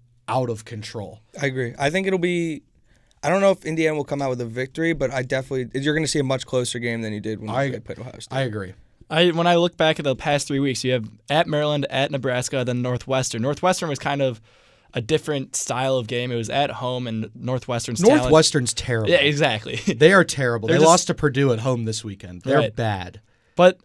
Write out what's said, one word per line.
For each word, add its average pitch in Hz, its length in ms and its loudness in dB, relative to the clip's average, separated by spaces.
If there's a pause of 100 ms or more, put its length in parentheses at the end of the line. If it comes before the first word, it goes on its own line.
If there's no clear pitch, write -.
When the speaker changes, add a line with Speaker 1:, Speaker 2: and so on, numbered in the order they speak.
(300)
Speaker 1:
out 131 200 0
of 110 140 -6
control. 107 560 -12 (220)
Speaker 2:
I 139 60 0
agree. 127 300 -4
I 139 120 0
think 190 180 0
it'll 190 100 2
be, 170 460 -2 (600)
I - 60 0
don't 190 120 2
know 196 100 6
if 185 140 -4
Indiana 160 320 0
will 139 80 -2
come 143 160 -4
out 139 80 -2
with 123 100 -2
a 123 60 -6
victory, 131 480 -4
but 139 180 -2
I 131 100 -2
definitely, 131 600 -4
you're 147 140 2
gonna 156 120 0
see 151 120 0
a 139 40 2
much 131 220 -2
closer 127 340 -2
game 117 220 -4
than 110 100 -4
you 104 80 -4
did 110 220 -6
when 110 80 -8
Speaker 1:
I, 135 220 -2
Speaker 2:
they 107 100 -8
played - 180 -12
Ohio 113 200 -14
State. - 180 -12
Speaker 1:
I 135 60 0
agree. 104 300 -6 (360)
Speaker 3:
I, 170 220 4
when 170 160 0
I 175 100 6
look 175 180 2
back 156 240 2
at 147 60 -6
the 131 100 0
past 143 320 -2
three 139 140 -2
weeks, 135 240 -2
you 127 80 0
have 113 160 -2 (200)
at 156 160 2
Maryland, 151 440 0
at 135 200 0
Nebraska, 127 540 -2
then 123 180 -2
Northwestern. 123 600 -2
Northwestern 165 480 0
was 143 100 -4
kind 143 220 -2
of 127 180 0 (560)
a 123 60 -2
different 147 540 -2
style 131 420 0
of 117 100 -2
game. 123 240 -4
It 120 40 -2
was 113 140 -4
at 139 220 0
home, 123 340 -6
and 110 300 -4
Northwestern's 120 640 -4
talent 262 220 6
Speaker 1:
Northwestern's 143 500 4
terrible. 117 380 -2
Speaker 3:
Yeah, 170 60 8
exactly. 143 580 0
<laughs> - 200 -2
Speaker 1:
They 156 180 8
are 185 100 8
terrible. 120 440 -2
Speaker 3:
They're 165 100 4
Speaker 1:
They 147 60 6
Speaker 3:
just 160 60 10
Speaker 1:
lost 175 180 6
to - 60 0
Purdue 135 400 2
at 110 60 -2
home 123 260 -2
this 110 180 -6
weekend. 92 380 -14
They're 135 160 0
Speaker 3:
Right. 110 180 0
Speaker 1:
bad. 98 460 -4 (340)
Speaker 3:
But 185 300 6